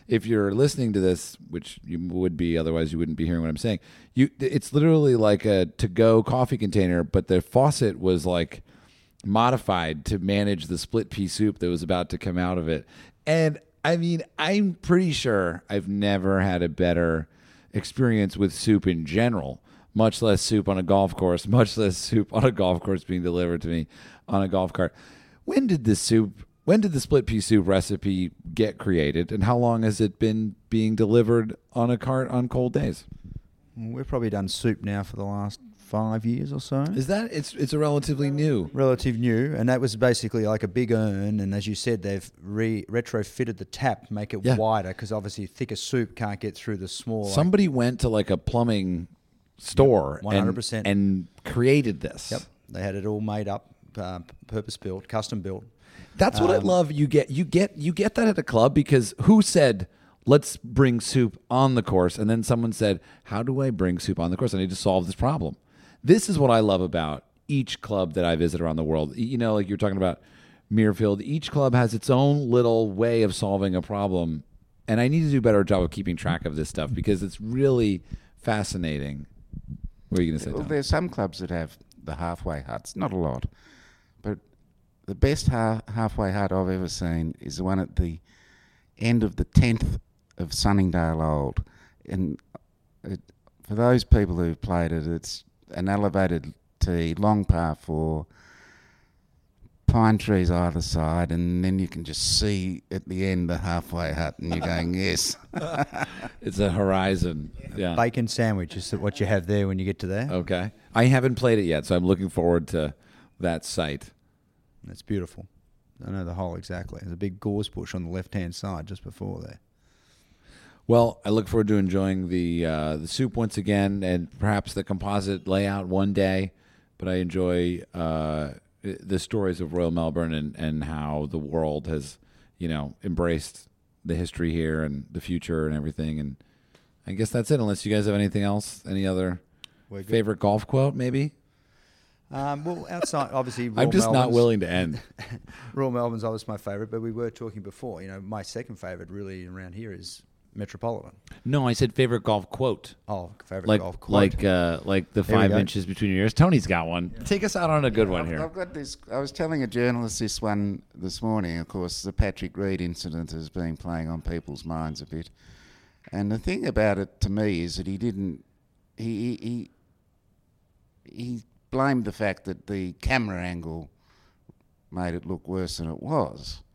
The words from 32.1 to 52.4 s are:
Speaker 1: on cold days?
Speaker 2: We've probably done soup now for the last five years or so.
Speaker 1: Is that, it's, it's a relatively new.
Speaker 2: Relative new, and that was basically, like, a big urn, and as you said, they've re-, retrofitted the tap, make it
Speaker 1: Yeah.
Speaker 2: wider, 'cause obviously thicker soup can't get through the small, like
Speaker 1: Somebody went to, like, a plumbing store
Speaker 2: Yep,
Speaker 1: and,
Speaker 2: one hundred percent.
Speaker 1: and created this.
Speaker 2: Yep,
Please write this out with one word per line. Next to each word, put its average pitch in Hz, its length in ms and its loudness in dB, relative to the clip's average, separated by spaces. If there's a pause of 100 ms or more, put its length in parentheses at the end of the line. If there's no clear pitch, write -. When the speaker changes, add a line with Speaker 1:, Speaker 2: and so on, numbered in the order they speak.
Speaker 1:
on 127 200 0
cold 123 240 0
days? 135 320 -2 (720)
Speaker 2:
We've 120 300 -8
probably 117 240 -2
done 98 180 -2
soup - 340 0
now 101 220 -4
for - 100 -12
the 101 100 -6
last 101 360 -6 (160)
five 110 500 -2
years 139 260 -2
or 139 80 -6
so. 135 220 -4
Speaker 1:
Is 151 240 -2
that, 214 260 -2
it's, 147 220 -8
it's 143 180 -4
a 151 60 0
relatively 147 540 0
new. 143 400 0
Speaker 2:
Relative 131 440 2
new, 123 400 2
and 113 120 0
that 127 120 2
was 117 140 -2
basically, 113 500 2
like, 107 200 0
a 101 40 -2
big 117 220 0
urn, 107 480 0
and 98 160 -2
as 104 140 -4
you 104 80 -4
said, 113 260 -2
they've 98 260 -4 (140)
re-, 107 480 -2
retrofitted 113 680 -4
the - 60 -12
tap, - 460 -4
make 104 240 -6
it 98 80 -6
Speaker 1:
Yeah. 123 140 4
Speaker 2:
wider, 107 360 0
'cause 104 200 -12
obviously 101 340 -8
thicker 110 300 -8
soup - 400 -4
can't 101 240 -6
get 104 160 -8
through 104 220 -8
the 92 100 -8
small, 110 380 -6
like 98 80 -4
Speaker 1:
Somebody 185 340 4
went 123 320 0
to, 127 80 2
like, 107 220 2
a 95 60 4
plumbing 98 720 0 (520)
store 101 560 4
Speaker 2:
Yep, - 20 -8
Speaker 1:
and, - 80 -12
Speaker 2:
one 101 120 2
hundred 95 200 2
percent. 110 320 -6
Speaker 1:
and 98 400 4 (160)
created 120 560 2
this. - 320 -10
Speaker 2:
Yep, - 100 -6 (280)